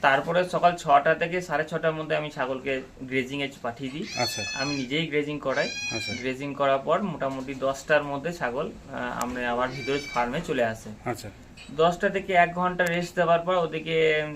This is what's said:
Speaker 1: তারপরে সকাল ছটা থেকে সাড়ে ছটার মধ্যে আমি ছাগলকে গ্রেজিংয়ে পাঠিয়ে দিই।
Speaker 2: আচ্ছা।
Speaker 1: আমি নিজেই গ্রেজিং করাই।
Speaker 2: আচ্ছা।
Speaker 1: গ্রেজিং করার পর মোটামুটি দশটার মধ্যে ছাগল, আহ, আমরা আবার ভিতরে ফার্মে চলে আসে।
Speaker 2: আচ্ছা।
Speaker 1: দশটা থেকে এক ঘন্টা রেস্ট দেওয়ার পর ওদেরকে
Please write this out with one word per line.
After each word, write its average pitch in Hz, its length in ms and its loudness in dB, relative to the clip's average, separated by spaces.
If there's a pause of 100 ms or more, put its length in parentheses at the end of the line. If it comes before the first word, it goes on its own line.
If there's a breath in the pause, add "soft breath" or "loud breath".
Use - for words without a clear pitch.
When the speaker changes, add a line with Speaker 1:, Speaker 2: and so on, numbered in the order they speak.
Speaker 1:
তারপরে 165 480 4
সকাল 175 280 4
ছটা 151 380 6
থেকে 170 260 0
সাড়ে 156 240 -2
ছটার 160 280 0
মধ্যে 156 240 -2
আমি 151 140 -2
ছাগলকে 131 520 -2 (200)
গ্রেজিংয়ে 131 480 -2 (120)
পাঠিয়ে 127 280 -6
দিই। 165 160 -6 (100)
Speaker 2:
আচ্ছা। 110 260 -2 (120)
Speaker 1:
আমি 143 200 -2
নিজেই 139 320 -2
গ্রেজিং 147 320 -2
করাই। 139 300 0 (240)
Speaker 2:
আচ্ছা। 107 200 -4
Speaker 1:
গ্রেজিং 131 420 -4
করার 135 240 2
পর 170 240 0
মোটামুটি 135 520 -4
দশটার 135 480 2
মধ্যে 143 300 -4
ছাগল, 143 380 -4
আহ, 123 540 -6
আমরা 123 260 -2
আবার 123 180 2
ভিতরে 135 300 -2
ফার্মে 127 480 -2
চলে 131 180 2
আসে। 113 260 -4 (140)
Speaker 2:
আচ্ছা। 113 260 -6 (400)
Speaker 1:
দশটা 170 400 2
থেকে 190 220 -4
এক 175 220 6
ঘন্টা 180 300 0
রেস্ট 170 300 -2
দেওয়ার 170 240 4
পর 180 160 0
ওদেরকে 160 680 2 (120)